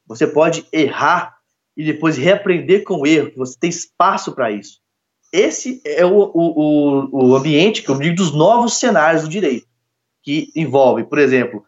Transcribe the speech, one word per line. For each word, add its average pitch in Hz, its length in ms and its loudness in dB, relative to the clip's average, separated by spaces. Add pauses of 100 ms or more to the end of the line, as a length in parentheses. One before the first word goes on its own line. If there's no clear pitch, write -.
Você 123 180 -4
pode 160 460 0
errar 156 640 -2 (400)
e 151 80 -10
depois 151 320 -2
reaprender 175 640 0
com 170 200 -6
o 139 40 0
erro, 151 240 2
que - 80 -20
você 127 180 -8
tem 170 140 -4
espaço 180 640 -4
pra 120 180 -4
isso. 104 300 -12 (520)
Esse 247 520 -2
é 151 200 0
o, 180 80 2
o, 151 1040 2
o, 127 160 4
o 131 60 6
ambiente 156 460 0
que - 60 -20
eu 139 80 0
digo 165 200 -2
dos 175 160 -2
novos 220 480 2
cenários 165 420 2
do 156 60 -8
direito, 156 400 -4 (560)
que 147 320 -6
envolve, 127 480 2
por 147 160 -2
exemplo, 127 480 0